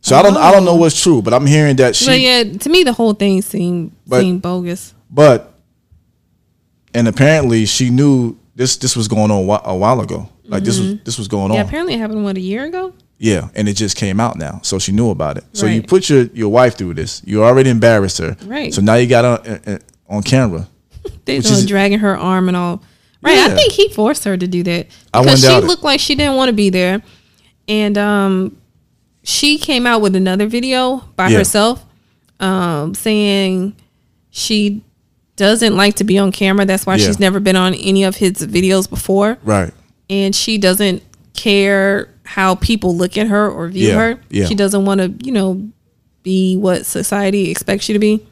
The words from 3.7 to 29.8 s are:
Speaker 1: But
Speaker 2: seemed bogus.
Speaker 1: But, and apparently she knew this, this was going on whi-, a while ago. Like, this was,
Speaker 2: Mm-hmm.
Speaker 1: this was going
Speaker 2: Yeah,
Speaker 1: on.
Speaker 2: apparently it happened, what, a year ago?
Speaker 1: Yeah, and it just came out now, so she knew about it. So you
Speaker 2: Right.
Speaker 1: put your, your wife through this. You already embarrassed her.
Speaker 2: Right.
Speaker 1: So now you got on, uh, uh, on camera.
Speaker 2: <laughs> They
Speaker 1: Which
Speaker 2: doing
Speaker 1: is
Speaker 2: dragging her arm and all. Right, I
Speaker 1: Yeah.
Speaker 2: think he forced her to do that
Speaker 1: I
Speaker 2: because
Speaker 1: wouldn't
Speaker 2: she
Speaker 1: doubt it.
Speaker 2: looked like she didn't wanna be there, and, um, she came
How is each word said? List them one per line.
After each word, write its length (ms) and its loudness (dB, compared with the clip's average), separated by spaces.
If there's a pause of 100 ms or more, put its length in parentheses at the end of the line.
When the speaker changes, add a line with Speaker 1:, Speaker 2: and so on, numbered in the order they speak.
Speaker 1:
But 160 2
Speaker 2:
seemed 220 0
bogus. 500 -8 (160)
Speaker 1:
But, 440 4 (1400)
and 140 2
apparently 580 2
she 240 -2
knew 480 2 (180)
this, 220 -2
this 180 -4
was 120 -2
going 240 0
on 160 0
whi-, 180 0
a 100 -4
while 260 0
ago. 280 -8 (160)
Like, 180 -6
this 140 0
was, 120 -2
Speaker 2:
Mm-hmm. 140 -8
Speaker 1:
this 140 -8
was 100 -8
going 240 -2
Speaker 2:
Yeah, 100 0
Speaker 1:
on. 40 -2
Speaker 2:
apparently 300 -6
it 40 -4
happened, 240 -6
what, 140 -4
a 40 -8
year 240 -6
ago? 280 -10 (260)
Speaker 1:
Yeah, 360 -2
and 140 -2
it 80 -4
just 180 -4
came 240 -4
out 180 -2
now, 260 -10
so 160 -6
she 120 -6
knew 180 0
about 280 -6
it. 160 -16
So 120 -4
you 140 0
Speaker 2:
Right. 80 -10
Speaker 1:
put 220 0
your, 140 4 (100)
your 160 -4
wife 280 2
through 180 -8
this. 280 -10
You 220 -2
already 240 6
embarrassed 480 2
her. 180 -6 (100)
Speaker 2:
Right. 280 -8
Speaker 1:
So 80 -2
now 140 2
you 120 2
got 160 4
on, 240 -2
uh, 180 -10
uh, 120 -8 (320)
on 140 -6
camera. 500 0
Speaker 2:
<laughs> 40 -20 (480)
They 120 -4
Speaker 1:
Which 100 -4
Speaker 2:
doing 120 4
Speaker 1:
is 60 2
Speaker 2:
dragging 340 0
her 180 0
arm 320 -2
and 80 -2
all. 240 -6 (400)
Right, 160 2
I 100 4
Speaker 1:
Yeah. 80 0
Speaker 2:
think 160 2
he 180 2
forced 360 -2
her 100 -2
to 120 -4
do 160 -2
that 240 -4 (260)
Speaker 1:
I 80 4
Speaker 2:
because 40 4
Speaker 1:
wouldn't 140 6
Speaker 2:
she 80 6
Speaker 1:
doubt 160 6
it. 40 0
Speaker 2:
looked 160 -2
like 180 0
she 140 -2
didn't 200 0
wanna 180 2
be 160 2
there, 320 -2 (680)
and, 280 0
um, 600 0 (680)
she 340 0
came 300 -2